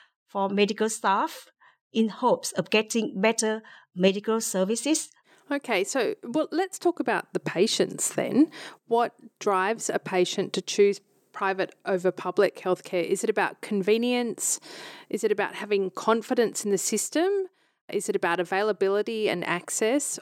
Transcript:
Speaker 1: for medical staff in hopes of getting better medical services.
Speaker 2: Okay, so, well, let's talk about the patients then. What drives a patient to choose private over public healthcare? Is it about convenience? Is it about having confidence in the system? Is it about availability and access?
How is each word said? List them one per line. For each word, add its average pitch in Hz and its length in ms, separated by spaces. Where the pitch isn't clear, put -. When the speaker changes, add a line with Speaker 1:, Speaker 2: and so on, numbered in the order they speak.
Speaker 1:
for 196 220
medical 202 400
staff 220 600
in 226 160
hopes 208 440
of - 180
getting 220 500
better 220 420
medical 202 460
services. 226 720
Speaker 2:
Okay, 262 340
so, 233 300
well, 269 260
let's 370 280
talk 349 200
about 233 360
the - 60
patients - 760
then. 302 360
What 233 260
drives 202 520
a 160 80
patient 185 560
to 185 80
choose 202 380
private 190 420
over 185 260
public 185 460
healthcare? 180 480
Is 190 200
it 214 60
about 202 300
convenience? 226 1000
Is - 140
it 208 80
about 202 240
having 202 340
confidence 226 760
in 208 60
the 196 80
system? 302 500
Is - 180
it 202 80
about 175 240
availability 202 880
and 175 160
access? 220 760